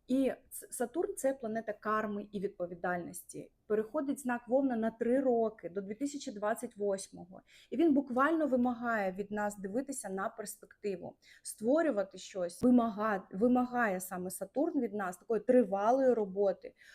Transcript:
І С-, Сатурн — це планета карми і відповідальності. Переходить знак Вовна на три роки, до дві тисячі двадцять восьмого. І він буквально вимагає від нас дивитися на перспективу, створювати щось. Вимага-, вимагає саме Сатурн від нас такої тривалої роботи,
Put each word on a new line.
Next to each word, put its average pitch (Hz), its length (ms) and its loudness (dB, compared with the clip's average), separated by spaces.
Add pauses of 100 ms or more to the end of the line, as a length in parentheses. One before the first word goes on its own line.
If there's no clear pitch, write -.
І 262 240 2 (180)
С-, - 200 -16
Сатурн — 359 460 -4
це 269 180 0
планета 226 380 -6
карми 208 600 -2
і 202 80 -4
відповідальності. 180 1080 -6 (160)
Переходить 247 540 0
знак 240 280 -4
Вовна 262 280 4
на 226 140 0
три 240 300 2
роки, 226 480 0
до 180 120 -6
дві 202 140 -10
тисячі 285 380 -8
двадцять 214 440 -4
восьмого. 190 680 -6 (280)
І - 60 -6
він 311 180 6
буквально 285 520 2
вимагає 240 680 0
від 196 180 -8
нас 208 280 -4
дивитися 220 500 -6
на 190 200 -4
перспективу, - 880 -10 (260)
створювати 226 760 0
щось. 180 440 -6
Вимага-, 220 600 4 (100)
вимагає 240 680 2
саме 180 300 -8
Сатурн 294 500 -2
від 214 140 -2
нас 190 220 -4
такої 220 240 -2
тривалої 240 720 4
роботи, 196 600 0 (200)